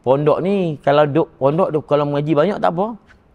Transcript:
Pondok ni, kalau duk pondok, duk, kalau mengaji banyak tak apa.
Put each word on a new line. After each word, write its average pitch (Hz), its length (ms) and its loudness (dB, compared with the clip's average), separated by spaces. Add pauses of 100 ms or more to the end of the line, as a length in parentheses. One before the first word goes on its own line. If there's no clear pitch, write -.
Pondok 139 340 2
ni, 175 400 -2
kalau 147 300 2
duk 147 260 0
pondok, 151 380 0
duk, 147 160 -2
kalau 147 180 2
mengaji 147 240 -2
banyak 165 300 2
tak 180 100 2
apa. 208 240 -4 (400)